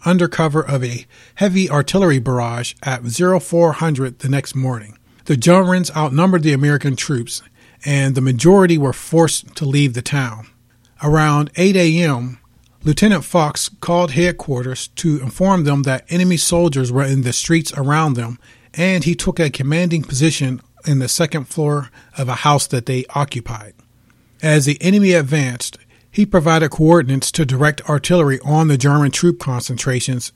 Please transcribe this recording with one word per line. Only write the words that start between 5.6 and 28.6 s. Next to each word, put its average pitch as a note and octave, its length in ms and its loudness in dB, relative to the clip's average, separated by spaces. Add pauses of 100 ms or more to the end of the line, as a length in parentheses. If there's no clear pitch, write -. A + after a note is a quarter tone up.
outnumbered D#3 480 2
the D#3 80 2
American C#3+ 420 0
troops, - 480 -6 (420)
and C#3 300 0
the C3+ 60 -2
majority E3 580 4
were C3+ 140 0
forced - 640 -2
to D#3 80 -6
leave C#3 300 0
the A#2+ 80 -8
town. A#2+ 440 -6 (560)
Around D3+ 540 2
eight F#3+ 200 4
A E3+ 260 2
M, B2+ 360 -2 (460)
Lieutenant E3+ 400 2
Fox - 440 -2 (120)
called F3 320 0
headquarters C3 760 -4
to D3+ 320 -2
inform F3+ 440 0
them C#3+ 180 0
that C3 260 -2
enemy F3+ 280 0
soldiers D3 560 0
were C#3 120 0
in C3+ 180 0
the B2 100 -2
streets E3 440 -2
around C#3+ 380 0
them, A#2+ 240 -8 (380)
and F3+ 280 0
he E3+ 100 0
took - 240 -4
a D#3 120 0
commanding D#3+ 520 -2
position C3+ 580 -2 (240)
in C#3+ 140 2
the C3 80 -2
second D#3 380 -2
floor D3 480 -4 (260)
of C3 100 -4
a C3 60 -4
house D3 320 2
that B2 200 -4
they B2+ 180 -4 (100)
occupied. A#2+ 580 -6 (680)
As D3+ 240 2
the C#3+ 160 0
enemy G3 300 4
advanced, C#3 680 -2 (320)
he G#3 160 0
provided D#3+ 440 2
coordinates D#3 600 2
to D#3+ 140 0
direct C3+ 420 0
artillery D3 560 2
on D#3 240 2